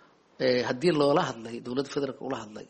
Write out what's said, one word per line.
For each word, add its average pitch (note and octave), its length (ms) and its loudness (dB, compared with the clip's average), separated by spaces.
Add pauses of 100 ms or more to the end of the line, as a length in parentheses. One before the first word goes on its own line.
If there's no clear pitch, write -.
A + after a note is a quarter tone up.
(400)
Ee, B2+ 220 4
haddii B2+ 300 2
loola D3 300 4
hadlay, A#2 380 -6
dowladda B2 300 -4
federaalka C3+ 340 -4
ula C3 140 -4
hadlay, G#2+ 320 -12